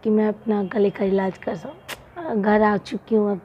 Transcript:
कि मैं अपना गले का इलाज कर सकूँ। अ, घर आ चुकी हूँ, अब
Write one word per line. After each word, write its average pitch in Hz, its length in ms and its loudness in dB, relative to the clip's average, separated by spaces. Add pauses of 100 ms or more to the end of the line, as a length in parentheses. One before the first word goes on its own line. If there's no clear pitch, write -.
कि 220 60 0
मैं 214 180 4
अपना 214 360 -2
गले 202 260 0
का 196 160 -2
इलाज 190 320 0
कर 214 180 -6
सकूँ। - 680 -14
अ, 311 100 -6
घर 214 280 2
आ 208 160 4
चुकी - 380 -4
हूँ, 208 160 2
अब 185 140 -4